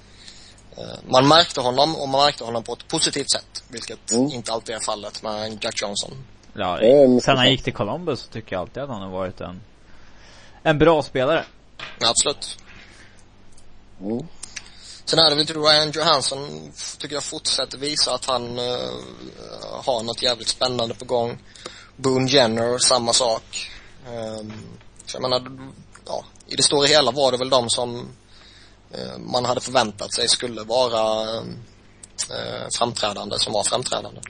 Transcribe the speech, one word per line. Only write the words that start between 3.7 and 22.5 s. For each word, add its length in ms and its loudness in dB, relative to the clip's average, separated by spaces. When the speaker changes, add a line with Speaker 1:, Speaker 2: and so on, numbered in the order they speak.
Speaker 2:
Mm. 200 2
Speaker 1:
inte 220 -8
alltid 220 -6
är 40 -8
fallet 440 -6
med 400 -6
Jack 180 -4
Johnson. 300 -6
Speaker 3:
Ja, 240 -2
Speaker 2:
Det 140 6
är 160 10
mycket 180 6
Speaker 3:
sen 120 6
han 80 4
Speaker 2:
sant. 60 6
Speaker 3:
gick 120 0
till 100 -2
Columbus 460 -4
så 120 -16
tycker 240 -10
jag 60 -2
alltid 220 -10
att 60 -8
han 120 -8
har 80 -10
varit 320 -6
en, 200 -12
en 160 4
bra 240 6
spelare. 420 0
Speaker 1:
Ja, 100 2
absolut. 480 -2
Speaker 2:
Mm. 260 -6
Speaker 1:
Sen 140 2
är 100 6
det 60 2
väl, 280 -2
Ryan 280 4
Johansson, 800 0
tycker 160 -8
jag, 80 -4
fortsätter 540 -4
visa 360 0
att 120 -4
han, 340 -2
eh, 300 -4
har 180 0
något 180 -4
jävligt 260 0
spännande 480 0
på 100 -12
gång. 320 0
Boone 320 2
Jenner, 480 4